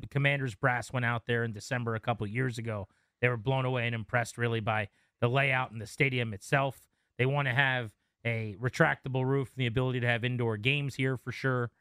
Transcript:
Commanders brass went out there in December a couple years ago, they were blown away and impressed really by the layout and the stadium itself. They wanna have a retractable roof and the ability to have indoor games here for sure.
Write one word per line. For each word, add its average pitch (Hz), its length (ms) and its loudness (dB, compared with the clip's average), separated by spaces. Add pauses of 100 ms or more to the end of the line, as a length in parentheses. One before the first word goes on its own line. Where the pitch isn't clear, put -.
(100)
Commanders 139 460 2
brass 123 360 0
went 123 120 0
out 117 220 -2
there 117 180 0
in 113 80 -4
December 117 420 -4
a 110 60 -4
couple 113 260 -2
years 120 320 -2
ago, 110 300 -6 (320)
they 123 80 4
were 123 80 0
blown 131 280 0
away 127 220 0
and 120 80 -2
impressed 113 420 -2
really 117 220 0
by 107 300 0 (320)
the 120 80 4
layout 131 420 2
and 110 100 -12
the 101 60 -8
stadium 123 480 0
itself. 135 540 -2 (300)
They 123 80 4
wanna 139 280 2
have 127 380 2 (340)
a 110 340 -4
retractable 131 640 2
roof 135 300 0
and 131 80 -4
the 127 40 2
ability 127 340 0
to 120 80 2
have 117 160 0
indoor 120 320 0
games 135 400 0
here 131 200 0
for - 140 -10
sure. 123 400 0 (100)